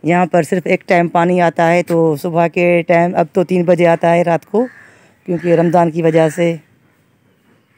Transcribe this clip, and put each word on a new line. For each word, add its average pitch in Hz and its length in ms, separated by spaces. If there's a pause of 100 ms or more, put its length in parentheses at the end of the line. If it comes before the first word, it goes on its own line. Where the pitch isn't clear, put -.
यहाँ 175 220
पर 170 160
सिर्फ 185 240
एक - 200
time 175 200
पानी 175 320
आता 170 260
है, 170 180
तो 165 340
सुबह 170 300
के 175 360
time, 175 300
अब 165 220
तो 180 80
तीन 180 220
बजे 175 200
आता 170 240
है 170 140
रात 165 220
को, 240 220 (580)
क्योंकि 170 300
रमज़ान 170 360
की 165 100
वजह 160 280
से। 165 300 (1200)